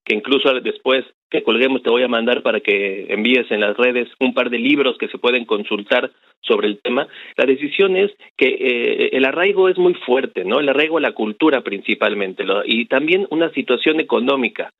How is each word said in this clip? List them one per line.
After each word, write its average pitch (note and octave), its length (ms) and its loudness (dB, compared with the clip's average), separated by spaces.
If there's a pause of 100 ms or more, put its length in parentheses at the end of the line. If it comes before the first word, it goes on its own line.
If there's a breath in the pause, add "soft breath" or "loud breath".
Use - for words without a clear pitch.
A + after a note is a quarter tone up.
que A2 100 -2
incluso B2+ 460 2
después B2 460 -2 (240)
que D#3+ 120 -2
colguemos B2+ 400 0
te A#2+ 80 0
voy B2 140 2
a B2 40 0
mandar A#2 340 0
para A2 180 -2
que G2+ 480 -2
envíes A#2 420 0
en G#2+ 100 0
las G#2 160 0
redes A#2+ 320 0 (120)
un B2+ 120 0
par B2 180 -2
de A#2+ 80 -2
libros C3+ 380 2
que G#2+ 120 -6
se - 100 -12
pueden A#2+ 260 0
consultar A2 680 -2 (280 soft breath)
sobre G#2 280 0
el G#2 120 -4
tema. B2+ 280 -2 (280 loud breath)
La B2+ 100 2
decisión D3 500 2
es G3 160 0 (240 loud breath)
que, C3 100 2
eh, A#2+ 680 0
el C3 120 2
arraigo F#3 440 2
es F3 80 2
muy F3+ 180 4
fuerte, B2 500 -2
¿no? A#2 160 0
El C#3+ 80 0
arraigo D3+ 300 0
a - 20 0
la B2+ 100 0
cultura A#2+ 520 0
principalmente, G2+ 840 -2
lo, G2 200 -2
y A#2 220 0
también D#3+ 440 0
una D#3+ 240 0
situación C3 440 0
económica. B2 800 -2